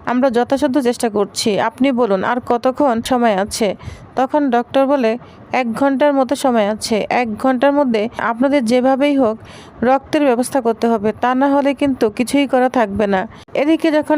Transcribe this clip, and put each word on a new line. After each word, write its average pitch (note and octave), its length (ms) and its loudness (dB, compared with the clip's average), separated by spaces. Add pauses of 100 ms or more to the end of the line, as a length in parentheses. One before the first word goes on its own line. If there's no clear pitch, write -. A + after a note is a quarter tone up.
আমরা B3 240 0
যথাসাধ্য B3+ 540 0
চেষ্টা A#3+ 260 -2
করছি, G3+ 400 -2 (100)
আপনি A3+ 320 0
বলুন A3 320 0
আর A#3+ 140 -2 (120)
কতক্ষণ B3+ 480 0 (120)
সময় A#3+ 280 2
আছে?" G#3 300 -2 (480)
তখন C4 340 0
ডক্টর A#3+ 360 0
বলে, C4 260 0 (420)
"এক B3+ 200 -2
ঘন্টার C#4 400 2
মতো C4+ 220 0
সময় A#3+ 340 0
আছে, G#3+ 280 -4 (120)
এক A#3+ 180 0 (100)
ঘন্টার C4 360 2
মধ্যে B3 300 0 (280)
আপনাদের C4+ 340 0
যেভাবেই C4 520 2
হোক A3+ 180 2 (480)
রক্তের C4+ 420 2
ব্যবস্থা B3 360 0
করতে A3+ 260 -2
হবে, A3 220 0 (120)
তা B3 140 0
না C4+ 200 2
হলে C#4+ 180 2
কিন্তু C4 360 0
কিছুই B3+ 380 0
করা B3+ 220 2
থাকবে G#3+ 380 0
না।" G3 140 0 (320)
এদিকে D#4 380 0
যখন D4+ 260 0